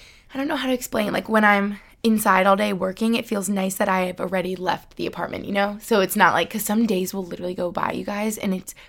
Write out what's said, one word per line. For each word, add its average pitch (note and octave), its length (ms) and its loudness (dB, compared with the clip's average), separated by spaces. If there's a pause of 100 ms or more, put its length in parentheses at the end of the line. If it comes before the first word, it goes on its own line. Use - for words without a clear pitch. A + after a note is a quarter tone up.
(320)
I C4 60 -8
don't C#4 80 -2
know D4+ 80 -2
how C4 140 -4
to B3+ 40 0
explain, A3+ 400 -2
like, F#3+ 160 -4
when G#3+ 160 4
I'm G3+ 360 2 (240)
inside G#3+ 420 4
all G3 100 8
day G#3 160 0
working, F#3+ 440 0
it A3+ 100 -4
feels G3 220 -2
nice F#3+ 260 0
that G3+ 140 0
I F#3 140 2
have F3+ 180 -4
already F#3 340 -2
left F3+ 420 -4
the - 100 -6
apartment, - 400 -8
you - 60 -6
know? G3+ 300 0
So G#3+ 180 2
it's F#3+ 160 0
not F3+ 160 8
like, E3+ 160 0
'cause G#3 140 -6
some A3 240 2
days F#3 260 -2
will F#3+ 140 -6
literally F3 280 -8
go F3+ 180 -4
by, - 180 -2
you - 140 -6
guys, G#3 340 -4
and F#3+ 160 -2
it's F#3 180 -8 (160)